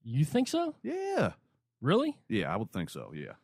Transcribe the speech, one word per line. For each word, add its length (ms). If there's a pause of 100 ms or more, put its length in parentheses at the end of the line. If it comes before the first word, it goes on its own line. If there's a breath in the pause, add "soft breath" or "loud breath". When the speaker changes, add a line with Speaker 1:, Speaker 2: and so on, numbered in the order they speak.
Speaker 1:
You 220
think 240
so? 340
Speaker 2:
Yeah. 500 (480)
Speaker 1:
Really? 380 (100)
Speaker 2:
Yeah, 240
I 40
would 160
think 180
so, 240
yeah. 300